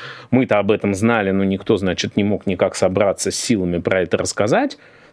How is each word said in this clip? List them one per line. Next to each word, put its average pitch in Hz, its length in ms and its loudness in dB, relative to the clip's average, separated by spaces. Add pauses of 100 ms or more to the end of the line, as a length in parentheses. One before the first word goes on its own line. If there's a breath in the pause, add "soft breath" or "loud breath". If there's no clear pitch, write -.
(320 loud breath)
Мы-то 123 260 2
об 101 140 2
этом 101 240 0
знали, 110 360 2
но 98 120 0
никто, 98 340 0
значит, 92 400 -4
не 104 60 4
мог 101 240 -2
никак 95 280 0
собраться 95 540 0
с - 60 -4
силами 90 440 0
про 95 220 0
это 90 160 0
рассказать». 165 640 -2 (340 loud breath)